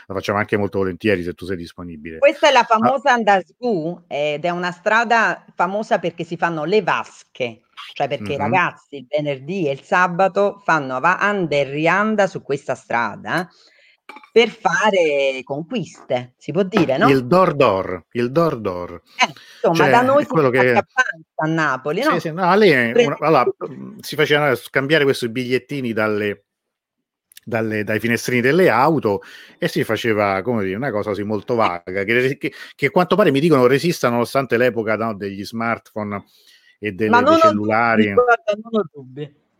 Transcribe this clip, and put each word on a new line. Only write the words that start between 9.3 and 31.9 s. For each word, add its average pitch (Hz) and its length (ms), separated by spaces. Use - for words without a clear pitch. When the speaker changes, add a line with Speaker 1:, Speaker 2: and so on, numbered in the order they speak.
Speaker 2:
e 139 40
il 143 100
sabato 190 800
fanno 131 360
va-, 170 180
anda 190 380
e 143 80
rianda 185 640
su 139 140
questa 139 340
strada 113 720
per 226 160
fare 170 960
conquiste, 139 920
si - 160
può 180 100
dire, 170 360
no? 220 100
Speaker 1:
Il 131 180
Dor 175 280
Dor, 95 580
il 120 180
Dor 151 300
Dor. 87 420
Speaker 2:
Eh, 208 160
insomma, 180 200
Speaker 1:
Cioè, 165 160
Speaker 2:
da 240 120
noi 277 220
Speaker 1:
è - 20
quello 151 240
Speaker 2:
si 120 60
fa 127 60
Speaker 1:
che 127 100
Speaker 2:
a 208 200
Panza, 165 300
a 156 120
Napoli, 156 560
Speaker 1:
Sì, 302 60
Speaker 2:
no? 269 100
Speaker 1:
sì, 156 140
no, 185 240
lì 214 140
è 123 220
Speaker 2:
Pre- 123 140
Speaker 1:
una, 143 140
allora, 147 260
mm, 131 320
si - 160
faceva 147 380
scambiare 139 500
questi 131 240
bigliettini 123 640
dalle, 104 520
dalle, 107 400
dai 107 160
finestrini 120 400
delle 151 280
auto 117 540
e 170 100
si - 160
faceva, 104 580
come 110 220
dire, 95 120
una 131 140
cosa 104 200
così 101 120
molto 107 320
vaga, 95 500